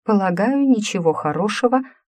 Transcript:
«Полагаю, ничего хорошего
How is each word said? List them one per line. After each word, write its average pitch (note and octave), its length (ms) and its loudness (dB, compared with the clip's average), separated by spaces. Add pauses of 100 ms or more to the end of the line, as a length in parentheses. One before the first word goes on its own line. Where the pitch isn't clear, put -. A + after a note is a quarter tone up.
«Полагаю, G#3 640 0
ничего G3+ 440 0
хорошего G#3 680 -2 (320)